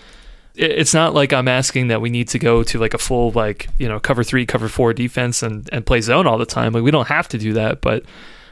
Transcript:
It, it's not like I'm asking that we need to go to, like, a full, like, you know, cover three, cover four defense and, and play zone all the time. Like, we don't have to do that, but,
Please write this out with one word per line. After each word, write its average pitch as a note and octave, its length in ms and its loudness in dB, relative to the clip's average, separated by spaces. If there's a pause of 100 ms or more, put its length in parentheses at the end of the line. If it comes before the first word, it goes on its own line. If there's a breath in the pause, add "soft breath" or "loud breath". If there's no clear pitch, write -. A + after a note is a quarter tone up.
(560 soft breath)
It, D#3+ 160 -2
it's C#3 220 -2
not D#3+ 200 4
like C#3+ 200 2
I'm C3 160 2
asking B2+ 400 0
that A2+ 100 2
we A#2 100 -2
need A#2+ 200 -2
to E3 100 -2
go A#2+ 240 4
to, A#2 160 -2
like, A2 140 0
a A2+ 40 -4
full, A#2+ 340 0
like, G#2+ 360 -2 (100)
you B2 120 2
know, G#2+ 100 -4
cover B2+ 240 0
three, B2 220 0
cover A2+ 240 -2
four A#2 240 2
defense A#2+ 500 -2
and, A2 300 -6
and A#2+ 120 -4
play B2+ 140 4
zone B2 260 2
all A2+ 120 2
the A#2 80 0
time. A#2 260 -2
Like, A#2 120 0
we C3+ 80 4
don't C#3 180 2
have D#3 180 0
to C3 100 -8
do G#2+ 160 -2
that, A2 280 -2
but, A#2 240 -2 (460 loud breath)